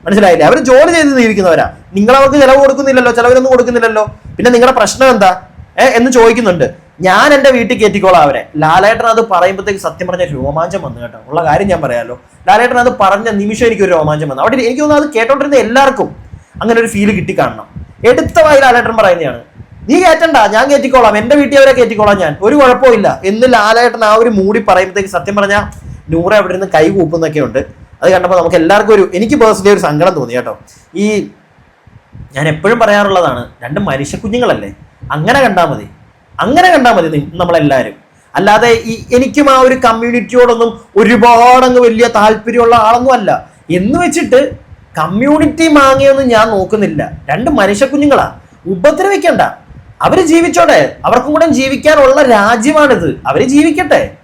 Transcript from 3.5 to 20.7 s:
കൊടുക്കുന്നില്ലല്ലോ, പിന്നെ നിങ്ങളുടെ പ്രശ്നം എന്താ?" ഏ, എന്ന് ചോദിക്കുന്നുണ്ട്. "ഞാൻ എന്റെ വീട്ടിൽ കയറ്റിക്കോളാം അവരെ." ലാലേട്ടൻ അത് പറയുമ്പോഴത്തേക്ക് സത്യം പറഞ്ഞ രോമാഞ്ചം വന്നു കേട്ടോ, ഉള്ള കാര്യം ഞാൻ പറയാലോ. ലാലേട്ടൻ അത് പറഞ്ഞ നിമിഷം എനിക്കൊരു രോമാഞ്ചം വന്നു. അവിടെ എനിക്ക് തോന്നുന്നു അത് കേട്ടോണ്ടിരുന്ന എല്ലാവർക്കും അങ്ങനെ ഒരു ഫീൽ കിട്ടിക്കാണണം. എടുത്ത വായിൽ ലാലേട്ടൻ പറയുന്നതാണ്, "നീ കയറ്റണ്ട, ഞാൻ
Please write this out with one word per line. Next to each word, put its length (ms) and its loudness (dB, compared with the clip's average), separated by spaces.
കൊടുക്കുന്നില്ലല്ലോ, 540 0
പിന്നെ 140 0
നിങ്ങളുടെ 280 2
പ്രശ്നം 320 0
എന്താ?" 300 2
ഏ, 40 4
എന്ന് 280 0
ചോദിക്കുന്നുണ്ട്. 600 0
"ഞാൻ 340 2
എന്റെ 160 2
വീട്ടിൽ 280 -2
കയറ്റിക്കോളാം 440 2
അവരെ." 240 -2
ലാലേട്ടൻ 500 0
അത് 240 0
പറയുമ്പോഴത്തേക്ക് 500 -2
സത്യം 260 -8
പറഞ്ഞ 180 -4
രോമാഞ്ചം 580 -6
വന്നു 180 -14
കേട്ടോ, 180 -16
ഉള്ള 160 -4
കാര്യം 240 0
ഞാൻ 120 -2
പറയാലോ. 400 -6
ലാലേട്ടൻ 300 2
അത് 220 0
പറഞ്ഞ 300 0
നിമിഷം 360 -2
എനിക്കൊരു 240 0
രോമാഞ്ചം 380 -2
വന്നു. 140 -6
അവിടെ 140 0
എനിക്ക് 240 -2
തോന്നുന്നു 260 0
അത് 60 -10
കേട്ടോണ്ടിരുന്ന 440 0
എല്ലാവർക്കും 600 0
അങ്ങനെ 180 0
ഒരു 60 -2
ഫീൽ 240 -2
കിട്ടിക്കാണണം. 560 -6
എടുത്ത 360 0
വായിൽ 160 4
ലാലേട്ടൻ 360 2
പറയുന്നതാണ്, 440 0
"നീ 140 2
കയറ്റണ്ട, 340 2
ഞാൻ 180 0